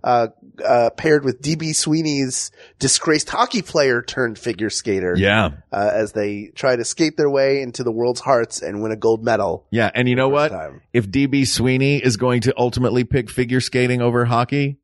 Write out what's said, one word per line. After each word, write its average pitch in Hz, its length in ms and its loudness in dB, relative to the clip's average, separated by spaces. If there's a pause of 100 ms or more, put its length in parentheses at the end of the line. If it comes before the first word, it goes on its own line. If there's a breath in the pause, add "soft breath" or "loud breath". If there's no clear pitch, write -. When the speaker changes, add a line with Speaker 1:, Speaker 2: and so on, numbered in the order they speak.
Speaker 1:
uh, 120 240 2 (360)
uh, 120 280 4
paired 151 340 2
with 127 160 -2
D 147 140 -2
B 156 180 -6
Sweeney's 151 760 -2 (260 loud breath)
disgraced 151 520 0
hockey 247 340 0
player 131 400 0
turned 117 340 -4
figure 107 320 -4
skater. 92 480 -2
Speaker 2:
Yeah. 98 340 2 (200)
Speaker 1:
Uh, 101 220 0
as 107 180 -2
they 104 420 -6
try 127 220 0
to 117 100 -2
skate 156 320 -2
their 151 120 2
way 139 340 2
into 123 200 -8
the 120 80 0
world's 120 300 -2
hearts 120 400 0
and 101 220 -6
win 110 80 -2
a 110 40 -4
gold 110 280 2
medal 104 480 0
Speaker 2:
Yeah, 113 240 2
and 123 120 2
you 123 80 2
know 131 120 2
Speaker 1:
for - 20 2
the 139 60 2
Speaker 2:
what? 147 160 2
Speaker 1:
first 80 100 -10 (100)
time. - 100 -20 (120)
Speaker 2:
If 107 160 2
D 139 160 2
B 139 200 2
Sweeney 131 580 2
is 120 140 2
going 123 240 2
to 127 140 2
ultimately 123 480 0
pick 120 280 -2
figure 127 300 0
skating 123 400 0
over 120 240 2
hockey. 139 580 0